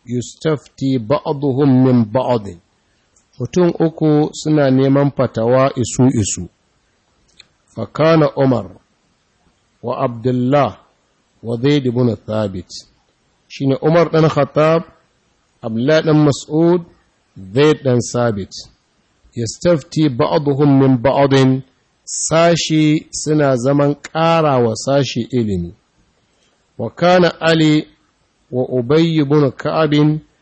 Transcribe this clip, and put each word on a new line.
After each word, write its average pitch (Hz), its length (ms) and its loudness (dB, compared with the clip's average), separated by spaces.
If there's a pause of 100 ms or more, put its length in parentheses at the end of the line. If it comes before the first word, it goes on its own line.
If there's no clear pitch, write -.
yustafti 131 920 -6
ba'duhum 139 720 -2 (120)
min 123 220 4
ba'din." 107 540 -4 (800)
Mutum 175 400 0
uku 156 540 0
suna 151 380 0
neman 135 400 2
fatawa 127 640 0
isu 123 300 0 (160)
isu. 90 220 -6 (1300)
Fa 113 100 -8
kana 156 480 2
Umar 123 320 0 (1160)
wa 120 100 -6 (120)
Abdullah 123 720 0 (680)
wa 117 140 -6
Zaid 139 280 0
ibn 120 300 0
Thabit. 101 540 -6 (840)
Shine 135 300 -2
Umar 160 300 2
dan 160 180 2
Khattab, 156 540 0 (800)
Abdullah 120 400 0
dan 151 140 2 (100)
Mas'ud, 165 540 0 (560)
Zaid 131 460 0
dan 127 160 2
Thabit. 113 540 -4 (840)
Yastafti 156 760 -2
ba'duhum 143 680 0
min 135 200 4
ba'din, 135 640 2 (440)
sashi 160 1040 0
suna 147 460 0
zaman 143 400 0
ƙara 160 640 0
wa 117 160 2
sashi 135 460 -2 (100)
ilimi. 98 420 -2 (1080)
Wa 117 100 -6
kana 175 400 2 (100)
Ali 156 480 2 (640)
wa 127 160 -4
Ubay 156 540 0
ibn 143 300 2
Ka'ab 156 420 -2 (480)